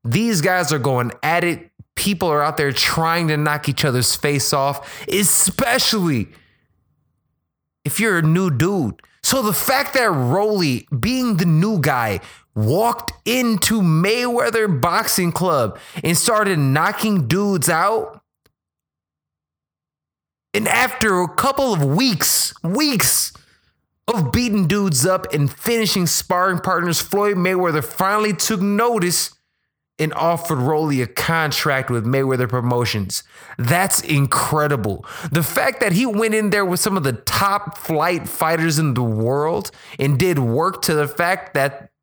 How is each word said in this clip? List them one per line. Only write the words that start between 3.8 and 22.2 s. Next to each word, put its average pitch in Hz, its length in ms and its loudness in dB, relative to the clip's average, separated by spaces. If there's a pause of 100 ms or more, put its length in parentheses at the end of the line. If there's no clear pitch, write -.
other's 127 320 0
face 147 380 0
off, 139 540 -4
especially 202 1200 0 (1600)
if - 160 -4
you're 202 200 2
a - 20 2
new 165 300 4
dude. 147 500 0 (220)
So 269 180 0
the 214 120 0
fact 269 420 -2
that 233 160 2
Rolly, 160 760 0 (120)
being 240 380 0
the 175 80 2
new 175 340 4
guy, 123 400 0 (340)
walked 160 580 0 (140)
into 226 560 0
Mayweather 220 960 2
Boxing 175 520 0
Club 147 480 -2 (240)
and 170 120 0
started 202 440 0
knocking 160 680 0
dudes 185 420 0
out, 180 520 -2 (2250)
and 214 140 -2
after 226 540 0
a 175 60 0
couple 269 460 0
of 156 100 2
weeks, 180 800 0